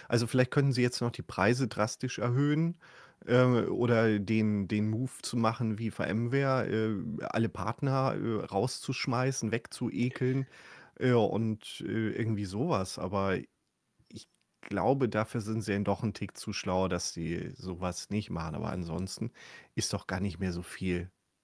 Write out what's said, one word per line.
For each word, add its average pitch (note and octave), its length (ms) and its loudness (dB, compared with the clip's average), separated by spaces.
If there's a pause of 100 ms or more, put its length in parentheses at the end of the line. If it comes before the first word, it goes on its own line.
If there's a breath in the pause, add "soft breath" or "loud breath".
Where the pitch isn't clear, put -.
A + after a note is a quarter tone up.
also, A#2 180 2
vielleicht B2+ 260 4
können C#3 200 4
sie B2 100 2
jetzt B2 200 2
noch A#2+ 100 0
die - 100 -10
Preise A#2+ 460 2
drastisch - 500 -2
erhöhen, D3 600 2 (500 soft breath)
ähm, B2 420 6
oder A2 500 4
den, G#2 500 2
den G#2+ 200 2
Move A#2 220 -2 (100)
zu - 140 -6
machen A2+ 440 2
wie A2+ 120 -2
VMware, A#2+ 800 0
äh, A2 560 -2
alle A2+ 240 0
Partner, C3 640 -2
äh, G#2 300 -2
rauszuschmeißen, A#2+ 1080 -2
wegzuekeln, B2+ 960 -2 (500 loud breath)
äh, B2+ 140 4
und, A2 720 2
äh, G#2+ 260 -2
irgendwie G#2+ 340 -2
sowas. G2+ 540 -2
Aber G2 360 0 (760)
ich - 180 -16 (340)
glaube, A#2 480 2
dafür A2 320 -2
sind A2 220 -2
sie G2+ 100 0
dann G2+ 120 0
doch G2+ 180 0
'n G#2+ 100 0
Tick - 240 -8
zu - 160 -8
schlau, F#2 360 0
dass F2 240 -4
sie E2+ 440 -4
sowas F2+ 540 -6
nicht G#2 200 -2
machen. D#2+ 240 -6
Aber D#2+ 160 -4
ansonsten F2+ 600 -6 (440 loud breath)
ist - 180 -2
doch G2 140 -6
gar F#2 140 -2
nicht F2+ 180 -4
mehr F#2 140 0
so F2 100 -6
viel, F2+ 480 -4 (320)